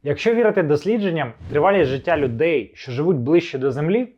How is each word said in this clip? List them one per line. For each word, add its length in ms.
Якщо 320
вірити 280
дослідженням, 680
тривалість 400
життя 260
людей, 580
що 180
живуть 240
ближче 420
до 120
землі 480